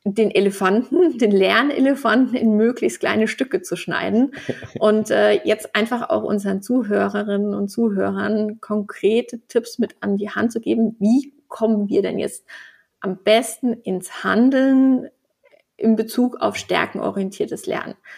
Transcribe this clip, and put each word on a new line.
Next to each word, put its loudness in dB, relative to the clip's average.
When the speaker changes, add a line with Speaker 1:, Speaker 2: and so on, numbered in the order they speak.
Speaker 1:
den 2
Elefanten, 2
den 2
Lernelefanten 2
in 2
möglichst 0
kleine 2
Stücke -4
zu -8
schneiden 0
Speaker 2:
<laughs> -14
Speaker 1:
und, 2
äh, 4
jetzt -2
einfach -2
auch 0
unseren -2
Zuhörerinnen -2
und -4
Zuhörern -2
konkrete -2
Tipps -4
mit -2
an -2
die -6
Hand -2
zu -6
geben. -2
Wie 2
kommen 0
wir 0
denn -2
jetzt -6
am -6
besten 2
ins -8
Handeln 4
in 2
Bezug -2
auf -2
stärkenorientiertes -4
Lernen? -6